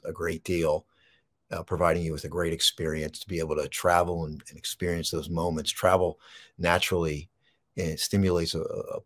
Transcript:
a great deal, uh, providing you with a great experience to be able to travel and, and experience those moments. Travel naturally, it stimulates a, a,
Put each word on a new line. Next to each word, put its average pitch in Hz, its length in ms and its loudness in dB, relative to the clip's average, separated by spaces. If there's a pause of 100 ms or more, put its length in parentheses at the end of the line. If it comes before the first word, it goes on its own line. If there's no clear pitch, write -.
a 80 80 -6
great 82 320 -4
deal, 80 420 0 (640)
uh, 87 140 -6
providing 85 400 2
you 80 80 -2
with 76 120 -6
a 80 40 -10
great 82 240 -2
experience 78 680 -2
to - 80 -14
be 85 120 -2
able 76 160 -2
to 71 120 -2
travel 87 580 2
and, 76 240 -10
and 73 80 -20
experience 85 520 -4
those 80 200 -4
moments. 82 420 -2
Travel 92 480 4 (380)
naturally, 85 680 2 (480)
it 78 240 -4
stimulates 90 540 2
a, 80 80 -2
a, - 440 -6